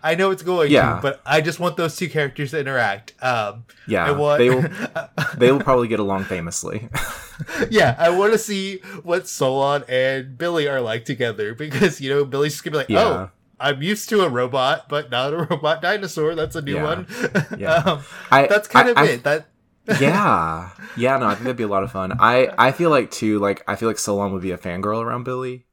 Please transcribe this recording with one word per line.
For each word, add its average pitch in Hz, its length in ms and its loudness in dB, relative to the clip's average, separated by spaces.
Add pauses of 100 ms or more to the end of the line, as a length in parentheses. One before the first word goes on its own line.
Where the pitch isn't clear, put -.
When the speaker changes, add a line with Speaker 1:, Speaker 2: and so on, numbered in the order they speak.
Speaker 1:
I 160 120 2
know 190 160 2
it's 185 120 -4
going 165 280 2
Speaker 2:
Yeah. 85 240 4
Speaker 1:
to, 90 60 -8
but 139 240 -4
I 151 160 2
just 156 180 -4
want 175 180 -2
those 165 200 -2
two 180 120 -4
characters 143 420 -4
to 156 80 -4
interact. 120 640 -2
Um, 117 440 -2 (220)
Speaker 2:
Yeah, 92 180 2
Speaker 1:
I 151 60 2
want 147 280 2
Speaker 2:
they 123 100 8
will, 127 160 4 (360)
Speaker 1:
<laughs> - 360 -8
Speaker 2:
they 123 140 6
will 139 100 4
probably 123 280 2
get 110 100 0
along 98 260 -2
famously. - 680 -8
<laughs> - 60 -4 (720)
Speaker 1:
Yeah, 156 300 4
I 170 100 4
wanna 202 300 4
see 196 380 -6 (260)
what 175 240 -2
Solon 139 600 0
and 131 520 -2
Billy 170 280 0
are 135 140 -2
like 113 240 -4
together 113 480 -4
because, 147 480 -2
you 135 80 -6
know, 143 160 2
Billy's 143 280 -2
just - 100 -14
gonna 156 100 -8
be 156 60 -2
like, 131 100 -6
Speaker 2:
Yeah. 170 140 2
Speaker 1:
"Oh, 95 260 -2 (300)
I'm 135 240 -2
used 208 260 -4
to 214 120 4
a 170 80 2
robot, 127 600 -2
but 147 220 -4
not 131 220 0
a 165 40 -4
<laughs> 170 140 -4
robot 156 320 -2
dinosaur. 175 500 -2
That's 160 220 -4
a 160 80 -6
new 139 140 -4
Speaker 2:
Yeah. 151 60 -2
Speaker 1:
one." 170 240 -4 (240)
<laughs> - 280 -2
Speaker 2:
Yeah. 160 160 0
Speaker 1:
Um, 160 260 0 (300)
Speaker 2:
I, 135 160 6
Speaker 1:
that's 208 200 2
kind 247 200 6
Speaker 2:
I, 240 40 2
Speaker 1:
of 233 60 4
Speaker 2:
I - 80 6
Speaker 1:
it. 120 180 0
That 151 260 0 (380)
<laughs> 196 140 0
Speaker 2:
Yeah. 92 680 2 (260)
Yeah, 127 220 2
no, 120 80 0
I 104 80 0
think 107 80 -12
that'd 127 140 -4
be 120 60 -4
a 104 40 -2
lot 98 160 0
of - 80 -6
fun. 107 280 -6
I, 123 380 6
I 123 140 4
feel 165 180 0
like, 131 220 2
too, 107 260 0
like, 101 300 0
I 101 80 -2
feel 113 120 -2
like 107 120 -2
Solon 101 340 -2
would 92 80 -6
be 92 100 -4
a 87 60 -6
fangirl 98 460 -4
around 120 200 -6
Billy. 127 500 -8